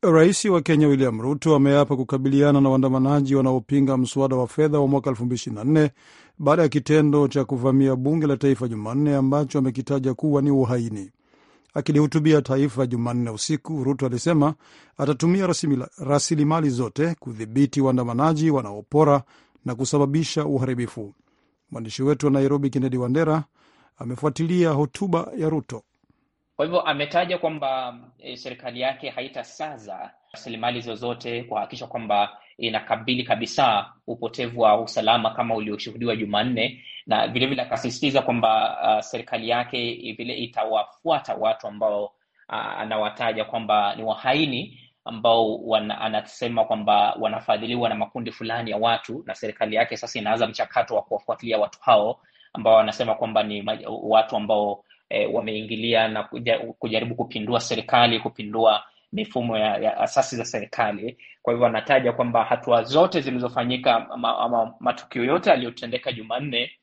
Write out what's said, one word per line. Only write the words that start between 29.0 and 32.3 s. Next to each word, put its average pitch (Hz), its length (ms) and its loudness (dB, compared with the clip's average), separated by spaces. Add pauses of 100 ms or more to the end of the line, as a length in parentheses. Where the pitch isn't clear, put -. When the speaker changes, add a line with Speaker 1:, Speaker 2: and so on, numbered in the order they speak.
Speaker 2:
haitasaza 120 1000 -12 (220)
rasilimali 120 480 -6
zozote 120 640 -8
kuhakikisha 117 420 -8
kwamba 104 520 -2 (200)